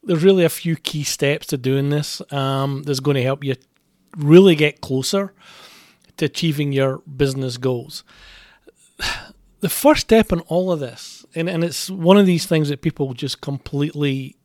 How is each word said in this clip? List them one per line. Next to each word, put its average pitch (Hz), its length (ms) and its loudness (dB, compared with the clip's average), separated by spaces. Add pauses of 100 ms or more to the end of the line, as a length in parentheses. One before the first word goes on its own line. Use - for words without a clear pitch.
there's 170 200 0
really 185 220 6
a 160 60 2
few 165 260 -4
key - 260 -8
steps - 460 -4
to 147 80 -4
doing 135 340 0
this, 147 300 -4 (120)
um, 135 520 -4
that's 139 160 -4
gonna 139 220 0
help 139 200 -2
you 135 140 -4 (600)
really 170 380 8
get 147 260 -2
closer 196 520 -4 (880)
to 160 80 -2
achieving 147 460 -2
your 135 260 0
business 135 580 -4
goals. 127 480 -6 (920)
<sighs> - 60 -8 (580)
The 185 60 -2
first - 320 2
step 220 320 2
in 170 80 -2
all 180 320 -2
of 156 80 -2
this, - 540 -14
and, 165 120 -4
and 165 160 -2
it's 170 280 -6
one 185 260 4
of 202 80 8
these 175 220 2
things 156 240 0
that 143 100 -6
people 143 320 -4
just 131 300 -8
completely 143 1040 -6